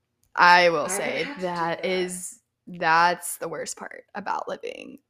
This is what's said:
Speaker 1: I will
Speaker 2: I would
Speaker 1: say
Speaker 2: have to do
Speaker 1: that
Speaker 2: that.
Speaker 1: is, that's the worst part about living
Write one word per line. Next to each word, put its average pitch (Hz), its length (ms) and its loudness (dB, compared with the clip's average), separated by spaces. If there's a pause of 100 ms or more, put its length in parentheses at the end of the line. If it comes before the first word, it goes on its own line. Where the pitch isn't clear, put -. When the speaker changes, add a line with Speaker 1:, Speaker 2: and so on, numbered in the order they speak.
(340)
Speaker 1:
I 175 360 8
will 160 80 2
Speaker 2:
I 143 60 0
would - 60 -4
Speaker 1:
say 156 340 -4
Speaker 2:
have 185 120 -10
to 185 40 -14
do 185 60 -4
Speaker 1:
that 170 360 -4
Speaker 2:
that. - 40 -4
Speaker 1:
is, 185 540 -6 (260)
that's 170 680 2
the 165 120 -8
worst 156 280 -10
part - 380 -18
about - 340 -6
living 64 500 -12 (120)